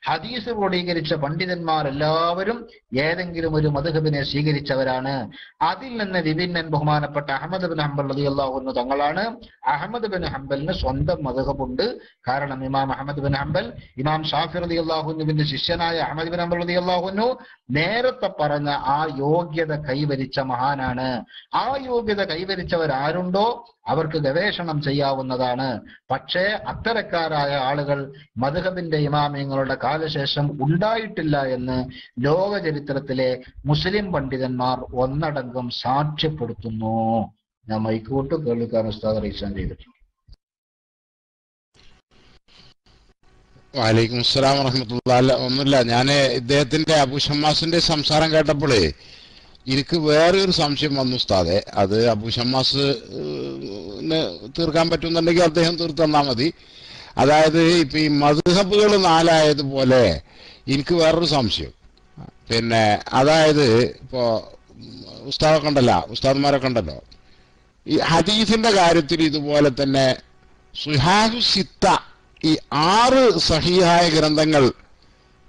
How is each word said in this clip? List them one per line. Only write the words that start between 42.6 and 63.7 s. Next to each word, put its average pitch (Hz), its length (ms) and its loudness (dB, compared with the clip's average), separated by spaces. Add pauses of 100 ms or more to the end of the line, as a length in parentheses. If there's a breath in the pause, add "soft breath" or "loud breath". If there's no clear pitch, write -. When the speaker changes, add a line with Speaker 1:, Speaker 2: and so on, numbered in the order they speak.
Speaker 2:
വലൈക്കും 113 400 2
അസ്സലാം 135 400 2
വറഹ്മത്തുള്ളാഹി. 123 580 0
അല്ല, 131 160 6
ഒന്നുമില്ല, 131 480 2
ഞാന് 120 300 2
ഇദ്ദേഹത്തിന്റെ 143 840 2
അബു 143 240 2
ഷമ്മാസിന്റെ 151 640 0
സംസാരം 156 520 2
കേട്ടപ്പോഴേ 143 640 2 (800 loud breath)
എനിക്ക് 139 260 0 (120)
വേറെ 165 360 6
ഒരു 180 160 2
സംശയം 147 380 -2
വന്നു 127 220 0
ഉസ്താദെ. 92 360 2 (240)
അത് 98 160 2 (160)
അബു 107 140 -4 (100)
ഷമ്മാസ്, 131 480 0 (340)
ഏഹ്, 104 920 -10
ന് 160 100 0 (380)
തീർക്കാൻ 165 340 0
പറ്റുന്നുണ്ടെങ്കിൽ 165 580 2
അദ്ദേഹം 165 300 0
തീർത്ത് 165 240 -4
തന്നാ 151 240 4
മതി. 127 220 -2 (720 loud breath)
അതായത്, 156 400 6 (220)
ഇപ്പൊ 139 220 -2
ഈ - 20 2 (160)
മദ്ഹബുകൾ 185 680 4 (180)
നാലായതുപോലെ 147 920 4 (720 loud breath)
എനിക്ക് 143 280 0
വേറൊരു 160 360 4
സംശയം. 87 360 -2 (760)
പിന്നെ, 113 340 2 (360)
അതായത്, 151 480 6 (360)